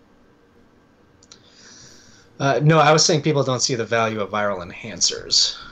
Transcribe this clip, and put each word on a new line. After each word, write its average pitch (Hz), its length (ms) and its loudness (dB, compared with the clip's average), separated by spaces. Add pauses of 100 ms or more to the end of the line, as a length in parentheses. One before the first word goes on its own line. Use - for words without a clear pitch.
(2500)
Uh, 135 240 2
no, 160 160 6
I 147 120 6
was 156 120 4
saying 156 180 2
people 143 220 0
don't 123 160 -2
see 131 160 -2
the 113 80 -4
value 110 360 -2
of 98 100 -6
viral 104 280 -2 (100)
enhancers. - 880 -4 (160)